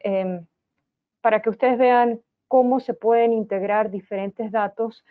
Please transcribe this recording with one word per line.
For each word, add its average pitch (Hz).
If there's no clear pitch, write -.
em, 185
para 214
que 220
ustedes 247
vean 240
cómo 254
se 240
pueden 233
integrar 208
diferentes 196
datos 220